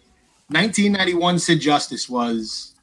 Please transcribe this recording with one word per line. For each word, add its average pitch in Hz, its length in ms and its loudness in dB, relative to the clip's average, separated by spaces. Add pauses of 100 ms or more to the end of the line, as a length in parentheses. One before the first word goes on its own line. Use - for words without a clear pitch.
(480)
nineteen 202 440 2
ninety-one 175 460 2
Sid 165 220 2
Justice 143 480 0
was, 117 760 -6